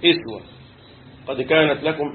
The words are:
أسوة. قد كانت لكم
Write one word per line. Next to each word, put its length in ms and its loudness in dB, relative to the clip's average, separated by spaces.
أسوة. 360 0
قد 140 -6
كانت 420 2
لكم 320 -4